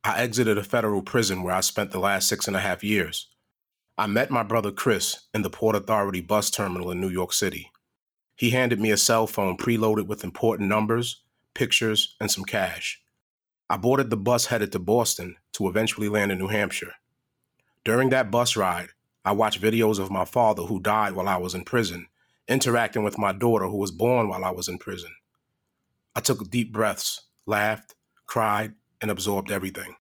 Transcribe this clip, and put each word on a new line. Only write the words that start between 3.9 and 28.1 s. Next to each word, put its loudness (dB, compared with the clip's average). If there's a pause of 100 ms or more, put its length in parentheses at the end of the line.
I 0
met 2
my 2
brother 0
Chris -2
in 0
the -2
Port 2
Authority 0
bus 0
terminal -4
in -4
New -2
York -2
City. -4 (640)
He 2
handed 2
me 2
a 4
cell 4
phone -2
preloaded 2
with -8
important 0
numbers, 0 (280)
pictures, 0
and -2
some -2
cash. -4 (680)
I 0
boarded 2
the 0
bus 2
headed 0
to -4
Boston 0 (200)
to -2
eventually 0
land 2
in -2
New -2
Hampshire. -4 (880)
During 2
that 2
bus 2
ride, -2 (340)
I 2
watched 2
videos 2
of -4
my 0
father 2
who -4
died 0
while -2
I 0
was -6
in -8
prison, -2 (400)
interacting 2
with -2
my 2
daughter 2
who -4
was -2
born 2
while -4
I 0
was -6
in -8
prison. -12 (1040)
I -2
took 0
deep -2
breaths, -2 (240)
laughed, -2 (300)